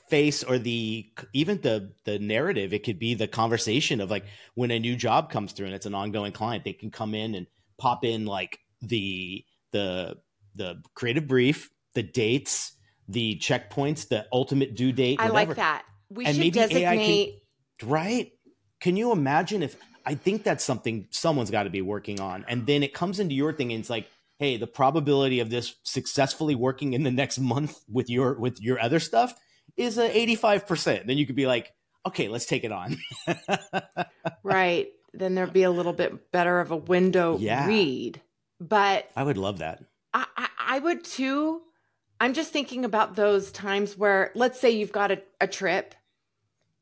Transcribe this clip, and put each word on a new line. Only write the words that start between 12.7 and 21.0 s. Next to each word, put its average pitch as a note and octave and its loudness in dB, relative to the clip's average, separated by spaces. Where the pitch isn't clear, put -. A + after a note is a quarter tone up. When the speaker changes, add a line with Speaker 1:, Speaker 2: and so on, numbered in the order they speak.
Speaker 1:
the G#2+ -2
checkpoints, C#3+ -2
the G#2+ -2
ultimate C3 0
due B2+ 0
date, B2+ 2
Speaker 2:
I A3 2
like G#3+ 4
Speaker 1:
whatever. D3+ -2
Speaker 2:
that. E3 -2
We G#3+ -8
Speaker 1:
And D3 2
Speaker 2:
should D3 2
Speaker 1:
maybe E3+ 4
A A3+ 8
I A3+ 4
can F3 4
Speaker 2:
designate G#3 2
Speaker 1:
Right? E3+ 0
Can F#3 2
you A#3+ 2
imagine E3+ 2
if, C#3 -4
I C#3+ -4
think G#3 0
that's E3+ 0
something A2 -4